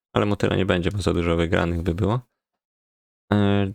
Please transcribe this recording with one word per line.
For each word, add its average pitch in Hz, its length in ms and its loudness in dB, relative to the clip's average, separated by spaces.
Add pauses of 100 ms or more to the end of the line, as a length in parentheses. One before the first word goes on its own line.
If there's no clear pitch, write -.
(160)
Ale 107 100 4
motyla 101 300 0
nie 95 100 0
będzie, 90 260 0
bo 101 100 -4
za 87 120 0
dużo 85 220 0
wygranych 85 460 0
by 85 140 -2
było. 101 240 0 (1120)
E, 101 420 2